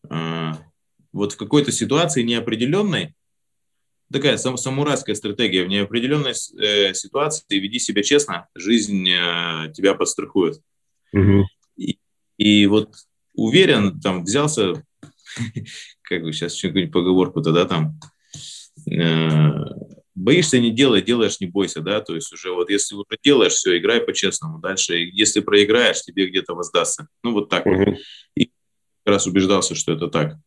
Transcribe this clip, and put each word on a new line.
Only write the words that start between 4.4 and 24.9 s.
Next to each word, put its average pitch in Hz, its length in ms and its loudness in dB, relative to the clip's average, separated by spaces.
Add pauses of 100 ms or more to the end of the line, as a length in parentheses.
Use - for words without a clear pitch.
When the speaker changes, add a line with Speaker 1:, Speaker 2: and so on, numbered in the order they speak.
Speaker 1:
самурайская 135 580 -4
стратегия, 101 480 -2
в 90 40 -6
неопределённой 120 640 -2
с-, - 200 -10
э, 101 400 0
ситуации 147 500 -4 (140)
веди 101 220 -6
себя 104 220 -2
честно, 139 540 0
жизнь, 101 540 2
э, 85 640 -2
тебя 95 200 2
подстрахует. - 680 -2 (520)
Speaker 2:
Мгм. 98 320 6 (320)
Speaker 1:
И, - 220 -6 (400)
и 104 280 6
вот 107 280 2 (400)
уверен, 117 680 2
там, 92 240 -2
взялся, 107 600 -2 (520)
<laughs> - 640 -10
как 82 200 -4
бы 80 100 -6
щас 82 240 -6
ещё 95 120 -4
какую-нибудь 85 260 0
поговорку-то, 87 580 2
да, 85 140 4
там... 80 340 -2 (920)
э, 80 600 2 (680)
боишься, 131 440 2
не 117 120 2
делай, 113 300 4
делаешь, 110 380 0
не 95 80 -4
бойся, 87 340 -2
да, 92 200 -2
то 85 140 -8
есть 80 160 -10
уже 90 200 -10
вот 87 180 -2
если 101 260 -2
уже 101 80 -12 (200)
делаешь, 131 300 6
всё, 90 240 2
играй 113 240 2
по-честному 80 580 -4
дальше, 90 440 -4